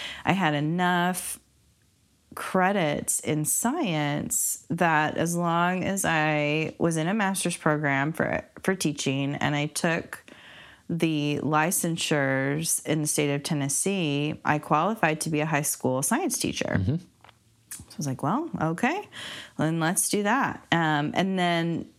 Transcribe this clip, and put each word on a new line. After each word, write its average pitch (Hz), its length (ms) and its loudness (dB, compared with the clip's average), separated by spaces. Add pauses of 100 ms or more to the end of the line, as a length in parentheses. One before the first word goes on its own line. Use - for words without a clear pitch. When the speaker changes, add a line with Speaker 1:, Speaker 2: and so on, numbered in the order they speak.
(260)
Speaker 1:
I 156 60 2
had 180 200 2
enough 175 840 0 (960)
credits 185 840 0
in 151 240 0
science 165 1300 -2
that 160 460 2
as 170 180 0
long 175 500 2
as 196 200 -2
I 156 760 2
was 160 180 2
in 160 120 0
a 196 60 0
master's 190 420 0
program 151 560 2
for, - 320 -2 (180)
for 190 120 2
teaching 139 600 -2
and 147 220 0
I 147 100 0
took - 580 -4 (640)
the 156 540 0
licensures 151 1400 0
in 151 160 0
the 151 60 0
state 147 240 0
of 143 100 -2
Tennessee, 147 1000 -2
I 147 140 2
qualified 160 640 2
to 165 80 -4
be 147 100 0
a 156 60 0
high 147 160 0
school 131 400 -2
science 294 360 0
teacher. - 420 -2
Speaker 2:
Mm-hmm. 123 160 0 (760)
Speaker 1:
So - 100 -12 (120)
I - 20 -14
was 156 100 -6
like, 131 160 -4
"Well, 254 260 0 (120)
okay, 202 480 -2 (480)
then 160 240 0
let's 165 280 0
do 208 160 0
that." 220 480 0
Um, 156 420 2
and 190 240 0
then 170 480 0 (120)